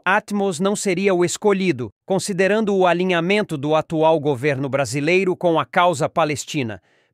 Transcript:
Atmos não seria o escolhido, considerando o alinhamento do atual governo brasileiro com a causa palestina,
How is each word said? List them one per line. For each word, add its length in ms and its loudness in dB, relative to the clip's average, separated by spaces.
Atmos 540 -2
não 160 0
seria 400 0
o 80 2
escolhido, 640 0
considerando 720 0
o 100 4
alinhamento 720 0
do 160 -2
atual 460 2
governo 480 -2
brasileiro 680 0
com 220 0
a 80 0
causa 440 0
palestina, 720 -4